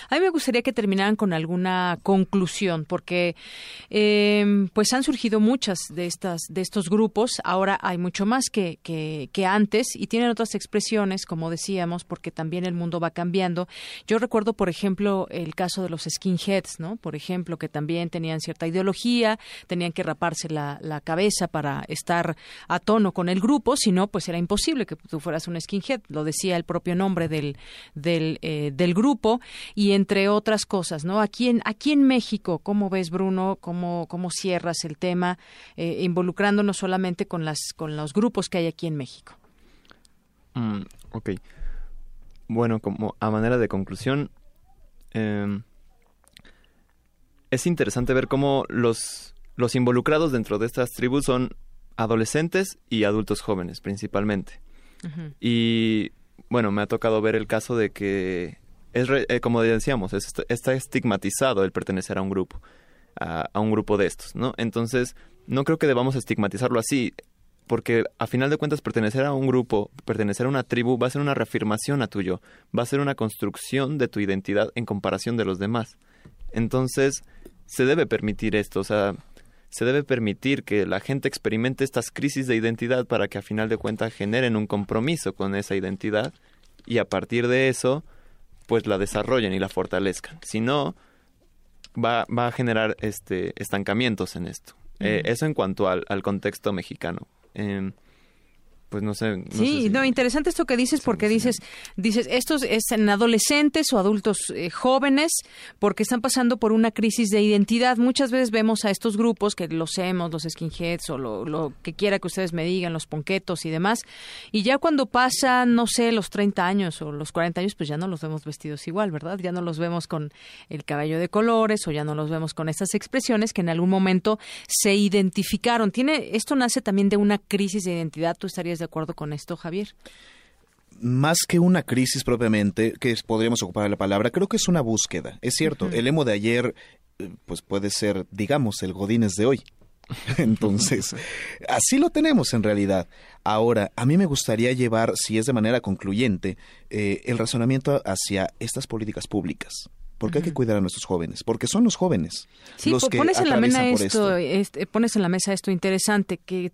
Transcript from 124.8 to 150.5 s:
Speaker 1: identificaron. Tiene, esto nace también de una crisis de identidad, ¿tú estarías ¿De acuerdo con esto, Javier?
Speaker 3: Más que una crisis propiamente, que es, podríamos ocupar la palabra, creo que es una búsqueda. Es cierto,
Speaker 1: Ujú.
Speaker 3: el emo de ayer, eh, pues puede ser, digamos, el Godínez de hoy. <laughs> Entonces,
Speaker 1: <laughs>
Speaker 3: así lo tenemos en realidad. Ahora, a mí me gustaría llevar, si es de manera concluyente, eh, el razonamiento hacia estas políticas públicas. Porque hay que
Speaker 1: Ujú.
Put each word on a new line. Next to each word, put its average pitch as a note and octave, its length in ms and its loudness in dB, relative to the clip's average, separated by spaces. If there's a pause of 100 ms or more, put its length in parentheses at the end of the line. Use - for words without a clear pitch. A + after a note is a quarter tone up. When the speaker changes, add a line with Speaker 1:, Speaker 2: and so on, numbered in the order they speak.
Speaker 1:
identificaron. G3+ 960 2
Tiene, C4+ 460 0
esto B3+ 180 0
nace B3+ 260 2
también G3+ 280 4
de G#3 80 4
una G#3 200 4
crisis G3 460 -2
de F3+ 80 -2
identidad, E3 460 -2
¿tú G3+ 100 -8
estarías F3 320 -4
¿De E3 60 -4
acuerdo D#3+ 280 -6
con D3+ 200 -8
esto, D#3+ 240 -8
Javier? F#3 380 -6 (1040)
Speaker 3:
Más C3+ 480 2
que F3 120 4
una F3 240 6
crisis B2+ 400 0
propiamente, A2 760 2
que B2 120 2
es, A2+ 100 -2
podríamos A2+ 400 2
ocupar G2+ 280 0
la G2+ 80 0
palabra, G2+ 340 2
creo F#3+ 160 0
que A3+ 100 -2
es - 100 0
una F3 140 4
búsqueda. G#2+ 600 -2
Es B2 140 -2
cierto, D3+ 320 0
Speaker 1:
Ujú. F2 80 -2
Speaker 3:
el A#2 120 2
emo D3 180 2
de A2+ 80 2
ayer, A#2 420 0 (440)
eh, F#2 100 -8 (160)
pues E2+ 160 -8
puede G2+ 300 -2
ser, G2 400 -2
digamos, A2 520 0
el F#2 100 -4
Godínez G2+ 400 2
de G#2 120 2
hoy. C3 180 2 (440)
<laughs> - 300 -4
Entonces, A2 800 2 (260)
Speaker 1:
<laughs> - 280 -12
Speaker 3:
así - 300 2
lo E4+ 100 6
tenemos D4 440 2
en A2+ 100 2
realidad. G2 440 2 (360)
Ahora, A2 520 2
a A#2 100 0
mí D3 120 6
me G3 80 6
gustaría B2 460 2
llevar, A2+ 460 2
si - 200 0
es A2 80 2
de C3+ 80 2
manera A2+ 280 2
concluyente, G2 760 -2 (320)
eh, G2+ 360 -2
el A#2+ 120 0
razonamiento C3 680 0
hacia F#2+ 540 -2
estas - 280 -6
políticas G#2+ 400 -6
públicas. - 600 -6 (280)
Porque A2+ 220 0
hay D#3+ 40 -4
que E3+ 60 -2
Speaker 1:
Ujú. D3+ 60 -8